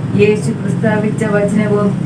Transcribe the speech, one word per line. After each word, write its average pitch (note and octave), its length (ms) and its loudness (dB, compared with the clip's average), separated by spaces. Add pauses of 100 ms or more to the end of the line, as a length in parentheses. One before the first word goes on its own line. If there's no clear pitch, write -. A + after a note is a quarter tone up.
(200)
യേശു G#3+ 320 2
പ്രസ്താവിച്ച G#3+ 720 -2
വചനവും G#3 640 0 (180)